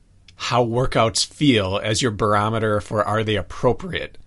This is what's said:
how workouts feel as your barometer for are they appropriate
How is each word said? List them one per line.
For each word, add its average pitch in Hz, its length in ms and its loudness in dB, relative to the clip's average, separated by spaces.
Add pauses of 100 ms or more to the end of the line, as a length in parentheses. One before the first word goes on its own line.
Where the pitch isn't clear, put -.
(360)
how 120 260 0
workouts 117 640 0
feel 104 560 2
as 107 200 -2
your 123 80 0
barometer 104 720 0
for 107 200 0
are 107 220 0
they 107 120 0
appropriate 113 920 -4